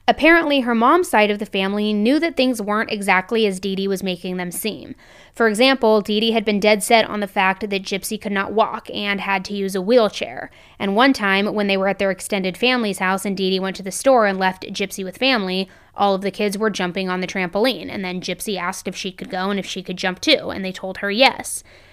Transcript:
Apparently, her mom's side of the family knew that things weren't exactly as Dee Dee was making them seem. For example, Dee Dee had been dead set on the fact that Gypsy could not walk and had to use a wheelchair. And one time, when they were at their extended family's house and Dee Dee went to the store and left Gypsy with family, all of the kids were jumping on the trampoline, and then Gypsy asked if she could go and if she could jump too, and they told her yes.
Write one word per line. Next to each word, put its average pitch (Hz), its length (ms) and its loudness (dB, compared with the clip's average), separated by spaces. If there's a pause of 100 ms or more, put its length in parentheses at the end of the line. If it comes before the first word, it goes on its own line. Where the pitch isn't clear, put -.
Apparently, 294 520 4
her 240 140 0
mom's 294 340 4
side 214 220 4
of 208 80 -2
the 214 80 -8
family 202 460 -2
knew 214 260 2
that 330 180 -2
things 254 240 0
weren't 208 300 -2
exactly 202 560 0
as 190 140 -2
Dee 196 160 -4
Dee 196 100 -2
was 190 160 -2
making 185 340 -6
them 180 140 -8
seem. 175 460 -10 (360)
For 226 140 2
example, 226 540 4
Dee 208 180 -2
Dee 226 140 2
had 220 120 0
been 208 140 0
dead 208 240 4
set 226 260 4
on 208 120 -6
the 202 80 -4
fact 190 420 0
that 196 140 -2
Gypsy 202 360 -6
could 208 120 -6
not 196 200 -2
walk 220 400 0
and 202 280 -4
had 190 240 -2
to 202 100 -10
use 196 220 -4
a 190 40 -2
wheelchair. 202 680 0 (300)
And 196 160 0
one 269 160 6
time, 196 420 0
when 208 140 0
they 196 80 2
were 190 100 0
at 196 140 0
their 196 100 2
extended 185 460 -4
family's 233 420 0
house 190 260 0
and 196 120 -2
Dee 190 140 -2
Dee 185 100 0
went 190 160 -4
to 190 80 -12
the 190 80 -8
store 254 340 4
and 190 140 0
left 185 240 0
Gypsy 196 400 -6
with 185 140 -10
family, 190 500 0 (260)
all 196 220 2
of 190 60 -4
the 196 100 -2
kids 208 260 -2
were 220 100 0
jumping 190 400 -4
on 185 120 -4
the 185 80 -4
trampoline, 196 600 -2
and 196 160 -8
then 180 160 -6
Gypsy 180 380 -6
asked 180 300 -6
if 185 80 -8
she 185 160 -8
could - 180 -14
go 185 200 -4
and 202 100 -2
if 180 60 -8
she 180 180 -10
could 180 140 -8
jump 185 220 -4
too, 190 300 2
and 190 140 -8
they 185 80 -6
told 190 260 -10
her 202 140 -4
yes. - 500 0 (300)